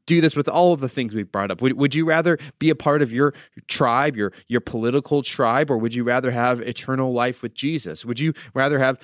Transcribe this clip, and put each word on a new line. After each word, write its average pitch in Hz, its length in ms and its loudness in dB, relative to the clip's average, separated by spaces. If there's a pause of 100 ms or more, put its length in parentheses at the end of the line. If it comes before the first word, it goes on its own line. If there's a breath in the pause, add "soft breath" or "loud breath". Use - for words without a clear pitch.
do 165 160 4
this 160 140 4
with 147 120 -2
all 175 240 4
of 151 80 0
the 135 80 -2
things 120 260 -4
we've 104 180 -6
brought 98 200 -2
up. 87 100 -8
Would, 131 120 2
would 139 200 2
you 160 120 0
rather 165 320 2 (200 loud breath)
be 156 120 2
a 151 60 4
part 147 260 2
of 120 100 0
your 139 220 2 (340 loud breath)
tribe, 135 480 2
your, 104 160 -2 (160 loud breath)
your 117 140 0
political 127 600 -2
tribe, 135 460 0
or 123 80 0
would 113 160 -2
you 120 120 -4
rather 123 260 0
have 123 300 0
eternal 131 500 -4
life 123 320 -2
with 117 100 -10
Jesus? 135 520 -6
Would 120 160 -6
you 160 120 0 (200 loud breath)
rather 135 260 0
have 131 240 0